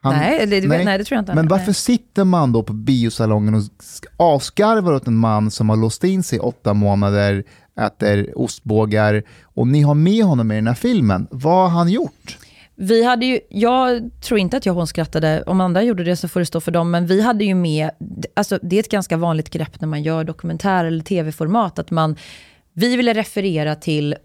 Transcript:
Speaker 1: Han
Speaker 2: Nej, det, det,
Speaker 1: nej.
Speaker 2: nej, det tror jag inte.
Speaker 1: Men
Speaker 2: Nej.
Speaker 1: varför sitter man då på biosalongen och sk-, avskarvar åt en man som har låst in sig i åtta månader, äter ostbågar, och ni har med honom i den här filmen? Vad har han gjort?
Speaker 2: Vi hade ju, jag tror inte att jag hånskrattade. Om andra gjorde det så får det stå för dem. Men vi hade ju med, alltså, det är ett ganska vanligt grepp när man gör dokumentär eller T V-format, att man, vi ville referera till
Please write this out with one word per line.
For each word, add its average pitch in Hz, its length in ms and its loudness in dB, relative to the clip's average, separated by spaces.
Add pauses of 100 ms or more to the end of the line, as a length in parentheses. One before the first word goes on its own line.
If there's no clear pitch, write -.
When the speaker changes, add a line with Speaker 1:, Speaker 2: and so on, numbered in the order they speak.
Speaker 1:
Han 269 140 0
Speaker 2:
Nej, 220 320 2
det, 202 140 2
det, 190 60 0
Speaker 1:
nej. - 180 2
Speaker 2:
nej, 196 120 0
det 202 60 -4
tror 269 120 -4
jag 220 60 0
inte. 175 140 -4
Speaker 1:
Men 160 100 4
Speaker 2:
Nej. 156 40 2
Speaker 1:
varför 190 240 2
sitter - 500 0
man 170 280 2
då 113 120 2
på 107 100 -8
biosalongen 110 800 0
och 107 60 2
sk-, - 440 -12 (120)
avskarvar 175 760 2
åt - 140 -2
en 117 80 2
man 110 360 2
som 110 180 -2
har 110 80 2
låst 110 260 0
in 185 200 0
sig - 140 -4
i - 20 -2
åtta 113 340 -2
månader, 101 720 2 (380)
äter 104 540 0
ostbågar, 107 880 0 (200)
och 120 240 -2
ni 147 140 4
har 147 120 4
med 185 320 2
honom 120 260 2
i 107 40 -2
den 107 120 0
här 120 60 0
filmen? 123 580 0
Vad 156 300 0 (100)
har 170 60 0
han 170 120 2
gjort? - 480 -4 (380)
Speaker 2:
Vi 226 280 2
hade 247 220 2
ju, 254 140 0 (100)
jag 240 600 0 (120)
tror 220 180 0
inte 185 180 0
att - 80 -4
jag 185 80 2
hånskrattade. 160 680 -2
Om 185 180 0
andra 185 220 2
gjorde 208 200 0
det 175 120 0
så 175 120 -8
får 180 120 -2
det 175 60 0
stå 160 160 -4
för 170 100 -4
dem. 170 200 0
Men 175 140 0
vi 190 160 2
hade 220 240 2
ju 190 100 2
med, 156 340 0 (440)
alltså, - 280 -2
det 175 140 -2
är 208 40 4
ett 220 100 -4
ganska 190 280 -2
vanligt 165 320 -2
grepp - 320 -8
när 156 60 -6
man 151 160 -4
gör 160 200 -2
dokumentär 165 640 -2
eller 160 180 -4
T 180 200 -2
V-format, 165 560 -2
att - 120 -6
man, 160 240 0 (580)
vi 240 240 0
ville 240 160 2
referera 180 640 -2
till 151 500 -2